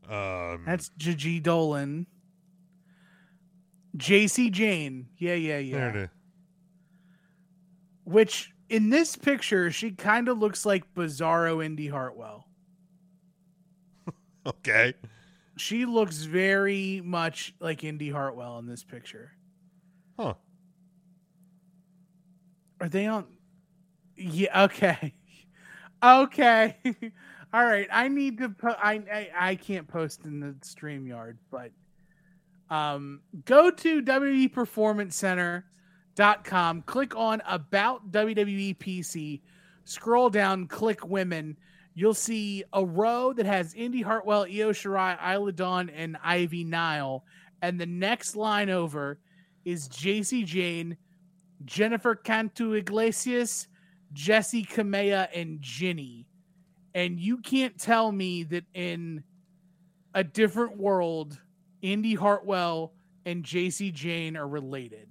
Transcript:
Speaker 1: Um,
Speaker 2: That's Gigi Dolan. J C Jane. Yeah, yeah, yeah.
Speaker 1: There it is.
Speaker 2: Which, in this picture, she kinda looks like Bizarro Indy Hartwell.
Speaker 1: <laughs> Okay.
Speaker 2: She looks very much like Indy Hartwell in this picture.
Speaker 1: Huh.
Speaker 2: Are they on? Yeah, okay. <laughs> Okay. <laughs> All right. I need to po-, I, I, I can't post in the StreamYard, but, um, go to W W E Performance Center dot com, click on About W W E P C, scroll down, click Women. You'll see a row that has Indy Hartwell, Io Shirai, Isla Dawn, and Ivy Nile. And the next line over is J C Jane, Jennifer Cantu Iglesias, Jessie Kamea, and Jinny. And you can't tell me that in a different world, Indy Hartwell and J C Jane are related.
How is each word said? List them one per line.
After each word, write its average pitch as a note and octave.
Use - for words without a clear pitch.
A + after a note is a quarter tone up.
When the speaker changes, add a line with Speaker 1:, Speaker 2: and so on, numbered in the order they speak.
Speaker 1:
Um, F#2
Speaker 2:
That's F3
Gigi E3
Dolan. D#3
J G3
C A#3+
Jane. D#3
Yeah, F3
yeah, D#3
yeah. C3+
Speaker 1:
There B2+
it G#2
is. F#2+
Speaker 2:
Which, -
in A3
this D#4+
picture, G3+
she A3
kinda A#3
looks G#3+
like G3
Bizarro E3
Indy D3+
Hartwell. A#2
Speaker 1:
<laughs> -
Okay. B2
Speaker 2:
She A#3
looks G#3+
very F#3+
much E3+
like E3
Indy D3+
Hartwell B2
in A#2
this A#2+
picture. A#2
Speaker 1:
Huh. D#3
Speaker 2:
Are F3
they G3
on? G#3+
Yeah, F#3+
okay. E3+
<laughs> -
Okay. B3
<laughs> A3+
All A#3+
right. G3+
I A3+
need C#4
to B3
po-, A3
I, G#3
I, G#3
I F3+
can't F#3
post D#3+
in D3+
the C#3+
StreamYard, B2
but, B2
um, C#3+
go D4+
to D#4+
W -
W C4+
E C4
Performance G#3+
Center F3+
dot G3+
com, E3+
click B3+
on A3
About G3
W G#3+
W G3+
E G3
P F3+
C, D3+
scroll A#3+
down, F#3+
click -
Women. E3+
You'll G#3
see G#3
a F#3+
row A#3
that A#3
has F3+
Indy A#3+
Hartwell, G#3
Io G#3
Shirai, F#3+
Isla G3+
Dawn, F3+
and D#3+
Ivy E3+
Nile. D3+
And F3+
the E3+
next F#3+
line G#3
over D3+
is E3+
J F#3+
C A#3
Jane, E3+
Jennifer A3
Cantu A3
Iglesias, A3+
Jessie G#3
Kamea, G3+
and D#3+
Jinny. C3
And F3+
you A3+
can't C4
tell A3+
me F#3
that E3+
in E3+
a F#3+
different G#3+
world, E3
Indy G#3+
Hartwell F3+
and F3
J F3
C G3
Jane E3
are D3
related. C3